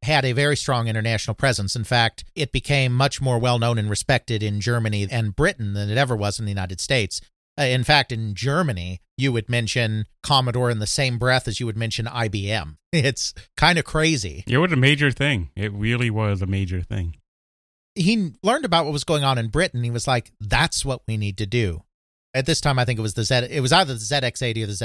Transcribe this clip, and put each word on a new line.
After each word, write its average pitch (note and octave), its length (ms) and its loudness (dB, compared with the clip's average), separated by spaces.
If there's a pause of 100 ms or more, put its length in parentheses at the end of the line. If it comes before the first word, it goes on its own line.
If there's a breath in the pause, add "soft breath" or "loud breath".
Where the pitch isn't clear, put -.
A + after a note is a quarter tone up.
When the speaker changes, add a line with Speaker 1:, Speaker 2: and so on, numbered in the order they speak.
Speaker 1:
had D3 220 2
a B2+ 80 2
very C#3+ 240 2
strong A#2+ 300 0
international A2 480 -2
presence. A2 400 0
In A#2 100 -2
fact, A#2 400 0 (120)
it - 160 -2
became C3+ 400 2
much C3+ 280 2
more B2+ 180 2
well-known A#2+ 400 2
and G#2 120 -2
respected A2+ 520 0
in G#2 180 -2
Germany G#2+ 500 0
and A2+ 240 -2
Britain C3+ 380 0
than G#2 180 -4
it G#2+ 60 0
ever B2+ 180 2
was G2+ 240 -2
in A2 60 -6
the G#2 80 -4
United F#2 280 -6
States. A#2+ 400 -2 (380 soft breath)
Uh, D3 40 0
in B2+ 200 2
fact, C#3 300 4
in A2 220 -4
Germany, G#2+ 640 -2 (160)
you C3 160 0
would A2+ 160 -2
mention A2 560 0 (180)
Commodore B2 480 4
in A2+ 80 0
the G#2+ 80 -2
same B2+ 320 -2
breath B2+ 300 2
as G#2+ 100 -6
you B2 80 -4
would A2 120 -4
mention A2+ 280 -4
I A#2 220 -2
B G2+ 220 -2
M. D#2 340 -4
<laughs> - 80 -10
It's C#3 400 0 (260 loud breath)
kinda E3 240 4
crazy. B2 640 -2
Speaker 2:
It B2 120 2
was F3 120 2
a D#3 60 2
major C#3 340 4
thing. C3 460 -2
It G2+ 160 -6
really A2+ 380 -2
was G#2 320 -2
a F#2+ 40 -2
major F#2 360 -2
thing. F2 340 -6 (800)
Speaker 1:
He G3 480 2
learned B3+ 240 2
about E3+ 180 2
what D3+ 80 -4
was C#3+ 120 -4
going D3 200 0
on C3 140 2
in A2+ 100 -2
Britain. A#2+ 340 0
He A#2+ 80 -2
was A#2 160 -4
like, B2 320 0
"That's B2+ 460 0
what C3 240 -4
we A2 80 -2
need G2+ 220 -4
to G#2+ 80 -2
do." F#2+ 360 0 (520)
At C3+ 100 0
this D#3 160 2
time, C3+ 180 2
I B2 60 4
think A2+ 140 -2
it A2+ 40 -4
was G#2+ 120 -4
the A2+ 100 -2
Z-, B2 260 0
it D3+ 100 -2
was B2+ 120 2
either E3 220 4
the A2 60 -8
Z G#2+ 160 -2
X B2+ 260 -2
eighty A2+ 200 -2
or G#2+ 40 -4
the G2+ 80 -6
Z G2 100 -4